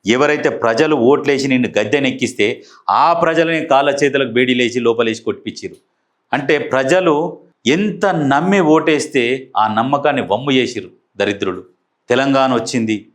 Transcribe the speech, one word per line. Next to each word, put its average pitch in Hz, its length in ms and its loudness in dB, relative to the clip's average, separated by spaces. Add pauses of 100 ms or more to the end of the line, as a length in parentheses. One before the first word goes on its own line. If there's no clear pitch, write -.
ఎవరైతే 147 440 2
ప్రజలు 156 460 0
ఓట్లేసి 135 520 2
నిన్ను 127 220 0 (100)
గద్దెనెక్కిస్తే 117 840 -2 (260)
ఆ 135 240 4
ప్రజలనే 165 520 0
కాళ్ళ 139 240 2 (140)
చేతులకు 135 280 0
బేడీలేసి 123 480 0
లోపలేసి 117 440 0
కొట్టిపించిర్రు. - 540 -10 (560)
అంటే 143 240 0
ప్రజలు 147 800 0 (300)
ఎంత 190 380 0
నమ్మి 165 540 0
ఓటేస్తే 147 880 0 (100)
ఆ 107 100 2
నమ్మకాన్ని 131 540 0
వమ్ము 113 300 -2
చేసిర్రు 117 380 -2 (280)
దరిద్రులు. 98 460 -4 (460)
తెలంగాణ 135 440 2
వచ్చింది, 113 600 -4